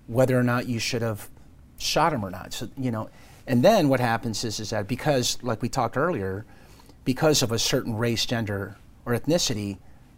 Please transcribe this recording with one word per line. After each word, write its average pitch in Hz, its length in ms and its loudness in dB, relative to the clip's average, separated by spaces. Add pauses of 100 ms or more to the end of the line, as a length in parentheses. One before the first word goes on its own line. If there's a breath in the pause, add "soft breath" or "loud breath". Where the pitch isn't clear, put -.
whether 127 320 4
or 123 40 2
not 123 240 0
you 117 120 -2
should 113 220 -2
have 110 280 -4 (480)
shot 160 360 2
him 113 100 -2
or 95 60 -4
not. 92 240 -12
So, 110 240 -8
you 127 140 -2
know, 110 180 -4 (380 loud breath)
and 123 160 4
then 185 260 6
what 131 100 4
happens 113 440 -2
is, 110 160 -4
is 107 100 -8
that 107 180 -4
because, 127 540 0
like 120 200 -4
we 120 80 -2
talked 117 280 -2
earlier, 113 480 -2 (580 loud breath)
because 139 400 2
of 113 80 0
a 113 80 0
certain 117 360 0
race, 117 300 0
gender, 101 520 -4 (280)
or 120 80 -2
ethnicity, 107 640 0 (400 soft breath)